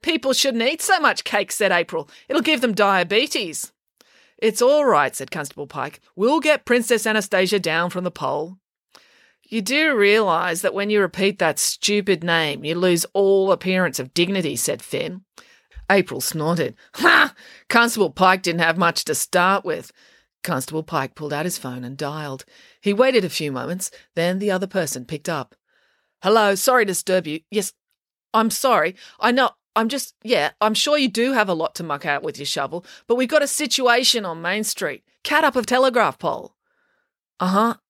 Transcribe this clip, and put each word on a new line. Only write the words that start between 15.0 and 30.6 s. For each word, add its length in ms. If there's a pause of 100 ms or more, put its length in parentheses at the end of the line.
April 300
snorted. 560 (180)
"Ha! 400 (340)
Constable 420
Pike 320
didn't 180
have 180
much 260
to 100
start 500
with." 260 (540)
Constable 400
Pike 320
pulled 160
out 140
his 120
phone 240
and 140
dialed. 480 (360)
He 120
waited 320
a 40
few 220
moments, 400 (240)
then 240
the 140
other 160
person 360
picked 240
up. 280 (680)
"Hello, 320
sorry 320
to 60
disturb 340
you. 140 (100)
Yes, 220 (600)
I'm 180
sorry. 440 (240)
I 140
know, 180 (240)
I'm 140
just, 340
yeah, 380